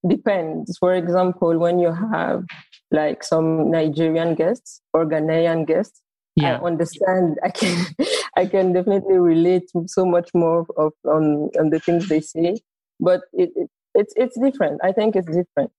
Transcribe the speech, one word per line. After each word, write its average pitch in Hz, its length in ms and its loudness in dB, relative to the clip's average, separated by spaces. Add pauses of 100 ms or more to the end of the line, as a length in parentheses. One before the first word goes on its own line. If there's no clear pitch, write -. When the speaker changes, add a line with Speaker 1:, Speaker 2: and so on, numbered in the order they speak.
Speaker 1:
Depends. 175 680 -2
For 180 180 2
example, 180 640 0
when 170 200 2
you 175 120 2
have, 180 540 -4 (460)
like, 151 340 0
some 160 460 0
Nigerian 160 640 0
guests 165 480 -4 (100)
or 165 140 2
Ghanaian 160 600 0
guests, 170 360 -2 (340)
Speaker 2:
Yeah. 147 220 2
Speaker 1:
I - 40 -8
understand. 170 800 0
I 180 60 -2
can, 180 380 -2 (120)
<laughs> - 380 -4
I 185 100 2
can 190 280 0
definitely 190 440 0
relate 175 440 4 (100)
to 170 160 -2
so 185 160 -2
much 175 300 0
more 170 320 2 (100)
of, 156 160 0 (140)
on, 151 420 0 (100)
on 156 120 2
the 160 100 0
things 170 280 0
they 156 120 2
say. 170 360 -4 (440)
But 180 220 2 (100)
it, 180 240 0
it, 170 140 -6 (240)
it's, 208 220 0
it's 254 220 -2
different. 254 460 0
I 190 80 2
think 214 240 0
it's 180 120 0
different. 175 500 -2